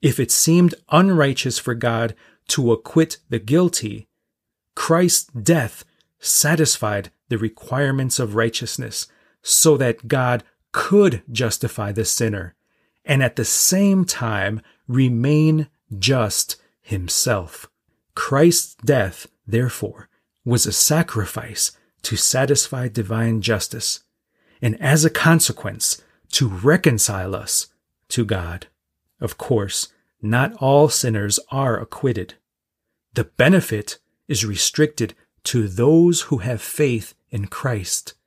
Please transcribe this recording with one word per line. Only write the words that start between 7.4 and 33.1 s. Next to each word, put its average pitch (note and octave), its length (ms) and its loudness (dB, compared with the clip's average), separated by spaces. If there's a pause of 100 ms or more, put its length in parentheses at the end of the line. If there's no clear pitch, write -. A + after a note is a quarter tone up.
of A2 160 -4
righteousness A2+ 720 -4 (360)
so - 340 4
that A#2+ 320 -2
God B2 360 -2 (280)
could G3 580 2
justify A2+ 600 -4
the G#2 140 -2
sinner G2+ 500 -4 (500)
and C#3 180 2
at B2 120 0
the A#2+ 100 -2
same F#3+ 600 2
time A2 560 -4 (260)
remain C#3 840 2 (300)
just A2 580 -2 (240)
himself. F#2+ 880 -4 (460)
Christ's - 720 2
death, A2+ 420 0 (200)
therefore, - 640 -4 (360)
was A#2+ 220 0
a G#2 60 -4
sacrifice - 1000 -2 (300)
to - 140 -6
satisfy C3 720 0
divine A2+ 520 -2
justice, - 600 -4 (600)
and A2+ 180 -2
as D3 240 4
a D#3+ 60 4
consequence, - 920 0 (300)
to C3+ 140 2
reconcile G2+ 880 0
us - 340 -6 (400)
to A#2+ 160 0
God. F2+ 440 -6 (520)
Of - 180 -8
course, G#2 500 -2 (340)
not B2 320 0
all C#3+ 340 4
sinners G#2 520 -2 (100)
are C3+ 300 -2
acquitted. A2+ 540 -6 (800)